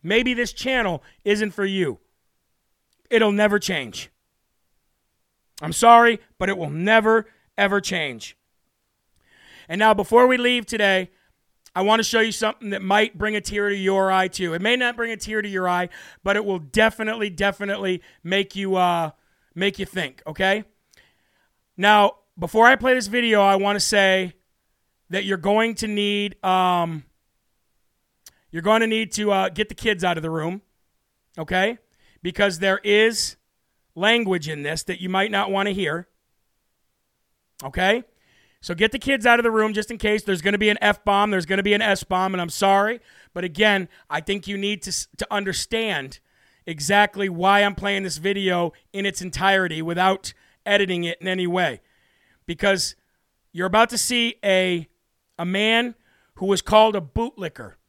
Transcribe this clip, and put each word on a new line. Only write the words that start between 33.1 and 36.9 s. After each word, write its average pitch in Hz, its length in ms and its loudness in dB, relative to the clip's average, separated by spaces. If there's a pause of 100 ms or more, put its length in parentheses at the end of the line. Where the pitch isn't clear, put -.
language 190 540 0
in 147 140 -8
this 151 220 -6
that 175 160 -8
you 185 80 -8
might 196 220 -2
not 202 200 -2
wanna 196 200 -2
hear, 175 380 -4 (1500)